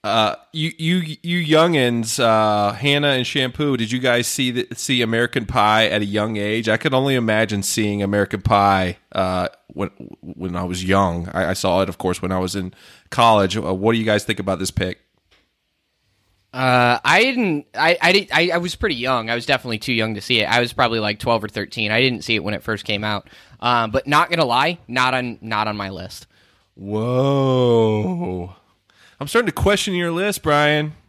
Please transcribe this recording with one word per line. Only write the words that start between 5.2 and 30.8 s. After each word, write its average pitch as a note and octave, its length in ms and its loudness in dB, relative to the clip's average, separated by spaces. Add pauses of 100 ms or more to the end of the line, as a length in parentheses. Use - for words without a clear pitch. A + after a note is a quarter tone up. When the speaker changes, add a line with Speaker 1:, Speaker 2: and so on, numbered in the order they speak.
Speaker 1:
Pie G#2+ 420 4
at G#2+ 140 0
a G#2 40 -2
young G#2+ 300 -2
age? G#2+ 320 -2
I A2 80 2
could C3+ 180 -2
only C3 220 2
imagine A2 480 0
seeing G#2 400 -2
American G2+ 380 -2
Pie, G2 560 2 (160)
uh, F#2 340 0 (200)
when, F#2+ 220 -6 (320)
when F2 360 -8
I F2+ 80 -4
was F2+ 180 -6
young. F#2 460 0
I, F2+ 220 -2
I - 20 -2
saw F#2 280 0
it, F#2 80 0
of E2+ 100 -12
course, F2+ 220 -4
when F#2+ 120 -4
I F#2 60 0
was F#2 160 -4
in F#2 180 -8 (380)
college. G#2+ 440 4
Uh, F#2 180 -4
what G#2 200 0
do A#2 40 0
you A2 60 -4
guys G#2 220 0
think G#2+ 140 -2
about F#2+ 200 -4
this F#2 120 -4
pick? - 280 -4 (1500)
Speaker 2:
Uh, B2 500 4
I F3+ 200 4
didn't, A3+ 500 0
I, E3 280 2
I F3 100 4
did, F#3+ 200 2
I, E3 200 2
I E3+ 60 0
was F3 180 -4
pretty F#3 200 -4
young. A#2+ 340 -2
I A#2+ 60 0
was A#2+ 100 -6
definitely B2 340 -2
too B2 140 -4
young A2 220 -2
to F#2+ 60 -10
see A#2+ 200 2
it. G2+ 40 2
I A2 140 2
was A#2+ 140 0
probably, A#2 260 0
like, G#2+ 180 -2
twelve A2+ 260 0
or G#2+ 40 -8
thirteen. G#2+ 440 -6
I A2+ 80 2
didn't B2+ 240 0
see A#2 120 -2
it F2+ 80 -2
when G#2 100 -4
it - 80 -6
first G#2+ 240 -6
came G#2 180 -4
out. G#2 240 -6 (320)
Um, A#2+ 300 0
but B2+ 160 -2
not D#3 240 2
gonna E3 160 0
lie, C#3 320 0 (100)
not B2+ 280 0
on, B2 260 -6
not G#2+ 260 -2
on G#2 100 -4
my G2 120 -8
list. F#2 380 -14 (480)
Speaker 1:
Whoa. A#2+ 1800 0 (680)
I'm D3 80 -8
starting A3+ 200 0
to E3 60 -2
question G3 420 0
your F3 160 -2
list, F#3+ 320 -4
Brian. D3+ 500 2 (160)